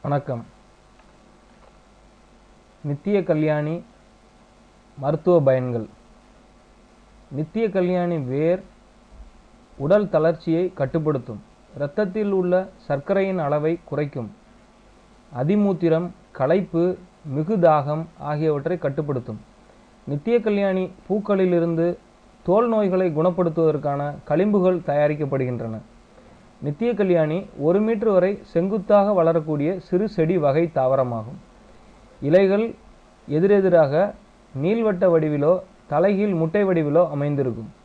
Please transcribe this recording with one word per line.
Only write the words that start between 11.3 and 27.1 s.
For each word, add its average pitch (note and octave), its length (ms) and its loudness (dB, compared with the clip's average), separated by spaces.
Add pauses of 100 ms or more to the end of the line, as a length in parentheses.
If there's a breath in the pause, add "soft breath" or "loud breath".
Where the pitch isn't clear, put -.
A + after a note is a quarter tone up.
இரத்தத்தில் G3 560 -4
உள்ள F#3 440 0
சர்க்கரையின் F#3+ 600 -2
அளவை D3+ 460 -2
குறைக்கும். C#3+ 480 -6 (1040)
அதிமூத்திரம், E3+ 680 0 (240)
களைப்பு, E3+ 680 0 (400)
மிகுதாகம் D#3 680 2 (140)
ஆகியவற்றை D3 580 -2
கட்டுப்படுத்தும். C#3 640 -6 (680 soft breath)
நித்திய A3 340 0
கல்யாணி G3 500 -2 (180)
பூக்களிலிருந்து F3 880 0 (460)
தோல் A3 240 2
நோய்களை F#3 480 0
குணப்படுத்துவதற்கான D#3 1000 0 (140)
களிம்புகள் F#3 520 2
தயாரிக்கப்படுகின்றன. C3+ 1000 -2 (800 loud breath)
நித்திய F3+ 320 -4
கல்யாணி F3 520 0 (140)